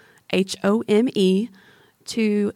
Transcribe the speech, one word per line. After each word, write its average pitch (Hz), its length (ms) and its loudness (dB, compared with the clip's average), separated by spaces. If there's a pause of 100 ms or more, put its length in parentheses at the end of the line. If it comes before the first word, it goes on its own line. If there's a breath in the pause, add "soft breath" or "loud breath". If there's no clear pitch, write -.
(320 loud breath)
H 185 320 -2
O 214 240 0
M 214 280 2
E, 196 340 2 (560 loud breath)
to 208 500 -2